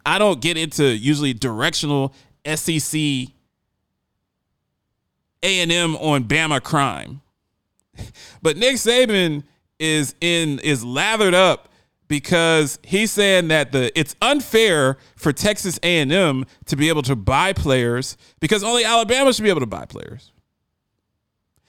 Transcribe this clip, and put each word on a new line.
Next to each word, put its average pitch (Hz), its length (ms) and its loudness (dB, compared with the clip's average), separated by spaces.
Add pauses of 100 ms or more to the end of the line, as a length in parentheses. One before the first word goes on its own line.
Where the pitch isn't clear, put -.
I 165 140 0
don't 196 220 2
get 165 160 -2
into 147 400 0
usually 139 360 0
directional 135 840 -2 (300)
S 151 240 -4
E 165 100 0
C 139 560 -4 (2000)
A 185 180 0
and 170 120 0
M 170 240 0
on 143 280 0
Bama 147 380 0
crime. 135 600 -4 (720)
<laughs> - 60 -18 (400)
But 151 140 0
Nick 247 200 2
Saban 208 680 2 (340)
is 156 420 0
in, 165 400 0
is 135 240 -2
lathered 185 500 0
up 180 340 2 (380)
because 160 760 0
he's 202 280 -2
saying 190 380 2
that 147 240 0
the, 131 260 0
it's - 240 -4
unfair 214 760 2 (180)
for 151 160 -2
Texas 202 500 -2
A 170 180 2
and 139 120 0
M 147 320 0 (220)
to 151 100 -4
be 147 120 2
able 151 140 0
to 127 140 -2
buy 135 360 0
players 127 640 -2 (240)
because 196 220 0
only 233 220 0
Alabama 233 480 2
should 214 100 -2
be 208 80 4
able 160 100 0
to 123 60 -2
buy 92 180 -10
players. - 480 -18 (1400)